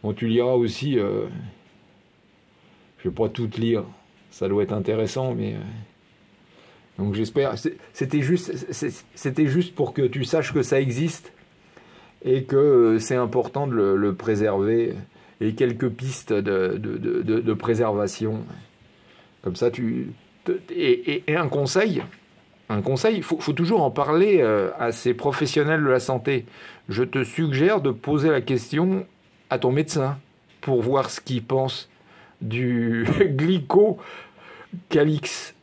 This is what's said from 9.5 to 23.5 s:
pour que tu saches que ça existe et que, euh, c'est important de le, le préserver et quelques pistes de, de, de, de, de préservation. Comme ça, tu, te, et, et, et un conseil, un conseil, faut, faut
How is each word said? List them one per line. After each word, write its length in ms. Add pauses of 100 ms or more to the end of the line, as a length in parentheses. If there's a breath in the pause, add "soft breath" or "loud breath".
pour 180
que 100
tu 220
saches 280
que 100
ça 180
existe 520 (920 loud breath)
et 200
que, 120
euh, 420
c'est 180
important 500
de 80
le, 220
le 180
préserver 800 (460 soft breath)
et 140
quelques 340
pistes 440
de, 440
de, 220
de, 240
de, 180
de 140
préservation. 880 (1000 soft breath)
Comme 140
ça, 140
tu, 420 (320)
te, 80 (180)
et, 420
et, 160
et 80
un 120
conseil, 540 (680)
un 140
conseil, 400
faut, 160
faut 140